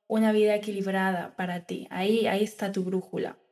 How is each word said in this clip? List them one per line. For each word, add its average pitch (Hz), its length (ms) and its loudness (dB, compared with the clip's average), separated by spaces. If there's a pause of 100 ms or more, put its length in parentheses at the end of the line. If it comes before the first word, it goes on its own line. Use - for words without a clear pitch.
una 220 220 4
vida 214 240 6
equilibrada 190 840 -2
para 175 300 -6
ti. - 240 -8
Ahí, 208 360 2
ahí 196 180 2
está 208 260 -6
tu 190 140 -2
brújula. - 540 -4 (140)